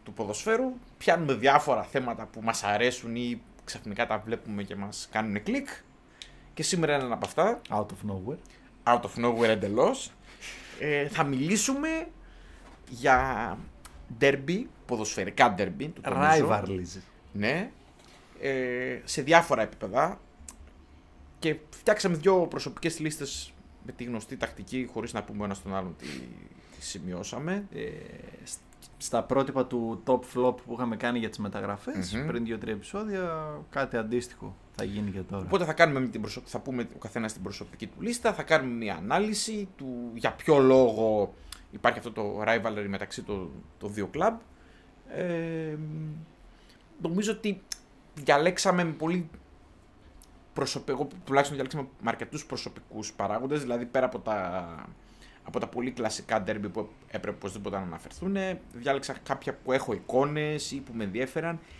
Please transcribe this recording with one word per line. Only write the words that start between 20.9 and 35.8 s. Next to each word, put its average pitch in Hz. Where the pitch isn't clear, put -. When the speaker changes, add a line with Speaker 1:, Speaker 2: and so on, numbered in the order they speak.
Speaker 1:
Και 156
φτιάξαμε 202
δυο 180
προσωπικές 156
λίστες 151
με 131
τη -
γνωστή 120
τακτική, 117
χωρίς 117
να 104
πούμε 104
ο -
ένας 98
τον 95
άλλον 92
τι, -
τι -
σημειώσαμε. 110
Speaker 2:
Ε, -
σ-, -
στα -
πρότυπα 131
του 113
top 127
flop 123
που 120
είχαμε 117
κάνει 120
για 110
τις -
μεταγραφές, 101
Speaker 1:
Μμμ. 135
Speaker 2:
πριν 120
δύο-τρία 113
επεισόδια, 170
κάτι 135
αντίστοιχο 110
θα 107
γίνει 104
και 95
τώρα. 95
Speaker 1:
Οπότε 180
θα 156
κάνουμε 143